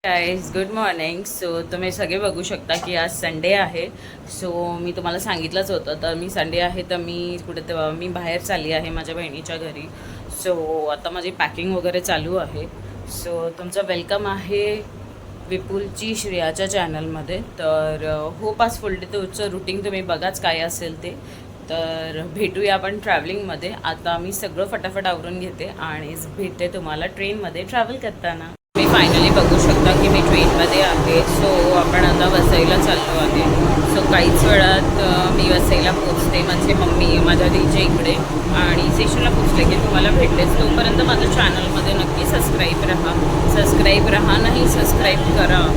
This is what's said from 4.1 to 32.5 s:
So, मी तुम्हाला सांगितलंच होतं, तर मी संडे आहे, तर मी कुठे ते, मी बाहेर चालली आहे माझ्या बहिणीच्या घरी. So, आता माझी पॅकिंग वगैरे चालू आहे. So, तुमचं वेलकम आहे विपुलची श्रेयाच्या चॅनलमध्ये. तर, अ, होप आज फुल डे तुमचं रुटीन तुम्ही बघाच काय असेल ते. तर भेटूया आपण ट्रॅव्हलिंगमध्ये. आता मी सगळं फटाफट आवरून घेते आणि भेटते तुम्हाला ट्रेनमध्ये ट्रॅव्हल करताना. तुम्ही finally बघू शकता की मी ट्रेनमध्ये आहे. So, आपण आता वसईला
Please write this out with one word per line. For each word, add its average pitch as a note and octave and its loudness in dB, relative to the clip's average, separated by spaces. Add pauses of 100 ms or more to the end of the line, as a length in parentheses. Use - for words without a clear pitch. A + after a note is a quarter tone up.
So, F3+ -8 (260)
मी F3 -6
तुम्हाला F3 -4
सांगितलंच F#3+ -4
होतं, D#3 -4
तर E3 -4
मी F3 -8
संडे E3 -2
आहे, F3+ -2
तर F3+ -4
मी F3 -6 (100)
कुठे E3 -10
ते, D#3 -4
मी E3+ -8
बाहेर F3 -6
चालली D#3+ -4
आहे E3 -4
माझ्या D#3+ -8
बहिणीच्या E3 -10
घरी. D#3 -12 (560)
So, D#3+ -2
आता D3+ -4
माझी F3+ -8
पॅकिंग F3 -4
वगैरे F3+ -2
चालू E3+ -4
आहे. D#3 -6 (600)
So, E3 -8
तुमचं F3+ -6
वेलकम F#3+ -4
आहे G3+ -4 (640)
विपुलची G3 -6
श्रेयाच्या F#3 -4
चॅनलमध्ये. D#3+ -4
तर, D#3 -2
अ, D#3 -6
होप G#3+ -2
आज A3+ -2
फुल G3 -4
डे F3+ -10
तुमचं G3 -6
रुटीन F#3 -8
तुम्ही F#3+ -4
बघाच F#3 -4
काय E3 -2
असेल E3 -8
ते. F3 -10 (600)
तर D#3+ -6 (120)
भेटूया G3 0
आपण F#3+ -4
ट्रॅव्हलिंगमध्ये. F3+ -4 (120)
आता E3 -4
मी F#3 -8
सगळं F#3+ -6
फटाफट F#3+ -6
आवरून F3 -6
घेते F3+ -10 (100)
आणि D#3 -8 (220)
भेटते F#3 -6
तुम्हाला E3 -6
ट्रेनमध्ये G3 -6
ट्रॅव्हल A#3 -2
करताना. F3 -8 (320)
तुम्ही - 4
finally - 4
बघू - 4
शकता - 4
की - 4
मी - 4
ट्रेनमध्ये E3+ 4
आहे. E3 2
So, F3+ 2
आपण F3 4
आता E3+ 4
वसईला F3 4